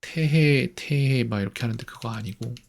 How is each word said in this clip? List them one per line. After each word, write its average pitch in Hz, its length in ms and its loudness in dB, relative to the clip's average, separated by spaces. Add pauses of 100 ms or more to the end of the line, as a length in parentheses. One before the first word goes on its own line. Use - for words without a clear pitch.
태해, 151 720 2
태해 135 500 2
막 107 160 -2
이렇게 98 220 -4
하는데 113 220 -4
그거 - 260 -10
아니고. 113 440 -8 (140)